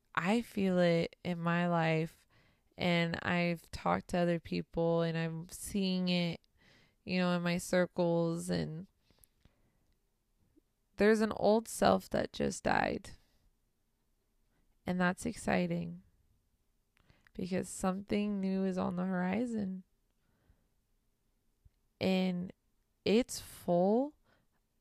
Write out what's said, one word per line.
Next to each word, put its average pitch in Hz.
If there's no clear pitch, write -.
I 196
feel 190
it 170
in 170
my 170
life, 160
and 170
I've 175
talked 180
to 180
other 175
people, 170
and 165
I'm 165
seeing 185
it, 175
you -
know, 180
in 175
my 175
circles, 170
and 165
there's 214
an 214
old 220
self 190
that -
just -
died. -
And 180
that's 180
exciting, 175
because 185
something 202
new 190
is 185
on 190
the 180
horizon. 190
And 185
it's 220
full 202